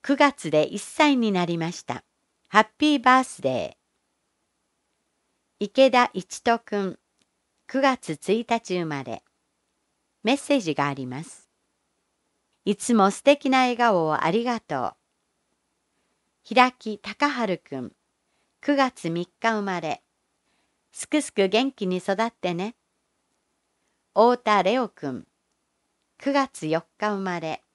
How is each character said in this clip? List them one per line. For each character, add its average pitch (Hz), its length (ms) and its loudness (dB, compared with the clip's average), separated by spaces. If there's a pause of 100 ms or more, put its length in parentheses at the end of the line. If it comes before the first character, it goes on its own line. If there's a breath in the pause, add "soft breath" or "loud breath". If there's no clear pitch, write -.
九 277 140 0
月 269 340 2
で 151 140 4
一 - 180 -6
歳 294 360 2
に 220 160 0
な 180 120 0
り 170 120 -4
ま 165 160 -4
し - 100 -16
た。 - 220 -10 (420)
ハ 208 140 6
ッ 220 60 2 (100)
ピ 302 180 2
ー 262 60 -2
バ 254 180 6
ー 262 60 0
ス - 160 -16
デ 127 360 -4 (1800)
ー。 208 60 -2
池 262 260 4
田 247 220 4
一 - 240 -10
斗 233 260 0
く 208 140 -6
ん、 190 220 -6 (680)
九 269 140 -4
月 254 320 -2
一 220 360 -2
日 180 300 -4
生 165 60 -4
ま 143 180 -8
れ。 113 180 -10 (1000)
メ 226 100 0
ッ 277 40 0
セ 285 180 0
ー 262 60 0
ジ 160 120 -4
が 143 140 0
あ 139 60 -4
り 135 120 -10
ま 131 200 -10
す。 - 240 -20 (1120)
い 202 140 0
つ - 160 -2
も 202 180 4
素 - 120 -12
敵 285 260 4
な 262 100 2
笑 247 160 2
顔 214 320 2
を 151 160 -2
あ 165 80 0
り 233 140 -2
が 240 160 -4
と 131 240 -6
う。 - 100 -8 (1500)
平 254 280 4
木 214 260 -10
隆 208 360 -2
春 202 240 -2
く - 200 -12
ん、 123 140 -10 (680)
九 285 160 0
月 254 320 -2
三 175 180 -4
日 - 240 -4
生 214 100 -2
ま 185 200 -6
れ。 156 200 -6 (920)
す - 160 -14
く 302 120 0
す - 120 -12
く 196 160 2
元 247 240 0
気 190 140 -6
に 180 100 -2
育 196 160 -4
っ 226 180 -2
て 175 220 -6
ね。 190 240 -8 (1400)
太 240 240 6
田 208 260 2
レ 226 160 2
オ 226 80 -2
く - 220 -10
ん、 123 180 -10 (880)
九 277 140 -4
月 269 360 -2
四 160 160 0 (140)
日 208 140 -2
生 196 100 -4
ま 175 200 -6
れ。 160 200 -8 (140)